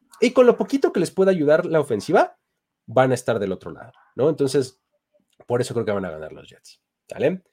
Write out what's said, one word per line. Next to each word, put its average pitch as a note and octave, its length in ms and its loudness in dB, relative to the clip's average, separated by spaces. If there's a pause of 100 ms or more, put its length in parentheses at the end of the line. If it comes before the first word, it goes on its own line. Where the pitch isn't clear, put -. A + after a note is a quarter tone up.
(220)
Y A#3+ 80 4
con B3+ 160 4
lo A#3 100 6
poquito C#4 380 -2
que - 60 -2
les E3 100 0
pueda F#3+ 220 2
ayudar D#3+ 340 2
la D#3+ 140 0
ofensiva, D3+ 580 0 (480)
van B2+ 260 2
a - 20 0
estar A#2 260 -2
del F#2+ 140 -4
otro F2 180 -14
lado, - 220 -20 (240)
¿no? C#3 120 2
Entonces, C#3 520 -2 (640)
por B2 140 0
eso A#2 120 -6
creo A2+ 120 -4
que G#2 80 -2
van G2 100 -4
a F2+ 80 -8
ganar D#2 220 -12
los - 160 -20
Jets, - 320 -20 (260)
¿sale? D#3+ 340 -4 (120)